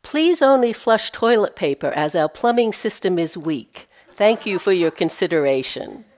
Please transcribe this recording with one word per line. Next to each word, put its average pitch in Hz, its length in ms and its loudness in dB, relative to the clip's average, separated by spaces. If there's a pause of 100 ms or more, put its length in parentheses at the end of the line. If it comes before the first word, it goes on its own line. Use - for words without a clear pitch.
"Please 320 400 0
only 262 300 4
flush 220 400 0
toilet 226 460 0
paper 147 300 -2
as 151 280 -2
our 156 140 2
plumbing 233 420 0
system 185 480 -2
is 165 160 -4
weak. 151 540 -8 (260)
Thank 220 300 2
you 196 120 -2
for 196 140 0
your 175 180 2
consideration." 156 1160 -2 (120)